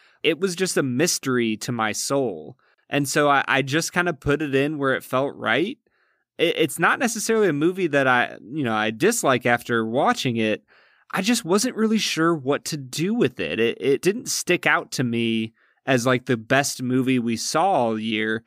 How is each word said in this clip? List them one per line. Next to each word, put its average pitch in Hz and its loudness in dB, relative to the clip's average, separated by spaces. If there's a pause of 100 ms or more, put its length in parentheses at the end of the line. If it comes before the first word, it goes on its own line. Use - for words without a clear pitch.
(220)
it 147 2
was 180 -2
just 180 -2
a 170 2
mystery 123 0
to - -6
my 110 -2
soul. 104 -4 (320)
And 143 0
so 147 2
I, 139 4
I 135 2
just 143 -2
kinda 175 0
put 147 -2
it 135 -2
in 147 0
where 135 0
it - -4
felt 135 -2
right. 131 -2 (580)
It, 247 2
it's - 0
not 190 2
necessarily 220 0
a 156 2
movie 175 0
that 139 2
I, 120 2 (160)
you 147 -4
know, 113 0
I 107 0
dislike 135 2
after 120 0
watching 131 0
it. 110 0 (460)
I 190 -2
just 233 0
wasn't 196 0
really 220 2
sure 170 0
what 135 -2
to 165 -6
do 147 -4
with 196 0
it. 85 -4
It, 117 0
it 139 0
didn't 208 0
stick - -2
out 147 0
to 131 -2
me 113 0 (320)
as, 131 2
like, 127 0
the 127 0
best 131 -2
movie 127 0
we 117 -2
saw 156 -2
all 123 2
year, 110 -2